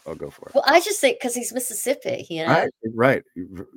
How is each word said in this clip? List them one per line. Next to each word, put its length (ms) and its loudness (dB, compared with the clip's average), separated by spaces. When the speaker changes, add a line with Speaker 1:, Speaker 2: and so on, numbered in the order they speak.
Speaker 1:
I'll 80 -8
go 160 -10
for 180 -20
it. 60 -20
Speaker 2:
Well, 120 4
I 140 8
just 200 -4
think 200 2
'cause 140 -4
he's 180 -6
Mississippi, 800 -4
you 140 -4
know? 80 0
Speaker 1:
Right, 180 2
right. 280 4
V-, 280 -12